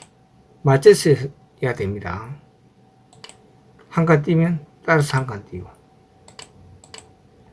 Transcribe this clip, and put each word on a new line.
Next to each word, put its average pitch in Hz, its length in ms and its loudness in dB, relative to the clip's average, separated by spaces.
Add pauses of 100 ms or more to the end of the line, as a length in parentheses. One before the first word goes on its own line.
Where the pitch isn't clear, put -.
(640)
맞춰서야 135 1120 2
됩니다. 104 600 -10 (1500)
한 165 180 -2
칸 156 160 2
띄면 165 440 0 (180)
따라서 147 340 0
한 131 80 -6
칸 104 180 -12
띄고, 90 240 -16 (1800)